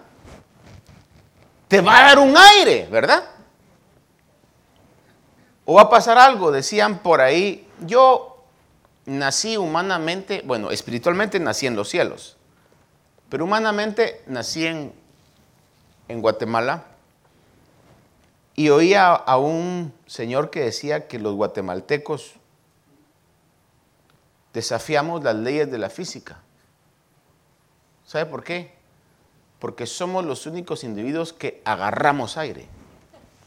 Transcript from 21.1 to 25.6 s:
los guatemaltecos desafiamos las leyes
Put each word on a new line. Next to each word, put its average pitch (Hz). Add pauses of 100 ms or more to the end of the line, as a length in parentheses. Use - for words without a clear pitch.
los 104
guatemaltecos 104 (2250)
desafiamos 147
las 117
leyes 135